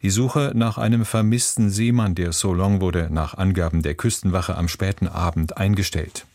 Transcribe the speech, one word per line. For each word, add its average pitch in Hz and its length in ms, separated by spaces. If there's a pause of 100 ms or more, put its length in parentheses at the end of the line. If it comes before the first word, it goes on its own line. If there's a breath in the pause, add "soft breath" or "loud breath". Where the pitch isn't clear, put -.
Die 101 80
Suche 131 440
nach 113 220
einem 113 300
vermissten 110 640
Seemann 110 440
der 87 180
Solong 95 500
wurde 85 280
nach 78 220
Angaben 90 480
der 73 140
Küstenwache 92 600
am 85 120
späten 95 400
Abend 85 480
eingestellt. - 800